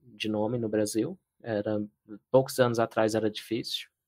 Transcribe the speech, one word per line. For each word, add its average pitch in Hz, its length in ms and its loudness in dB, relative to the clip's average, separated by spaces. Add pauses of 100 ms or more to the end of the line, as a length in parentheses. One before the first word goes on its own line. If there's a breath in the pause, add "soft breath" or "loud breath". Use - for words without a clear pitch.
de 107 280 -8
nome 110 260 0
no 117 100 -2
Brasil. 110 520 0 (240)
Era, 107 360 -2 (520)
poucos 131 280 4
anos 120 200 4
atrás 110 360 2
era 107 160 0
difícil, - 600 -8 (180)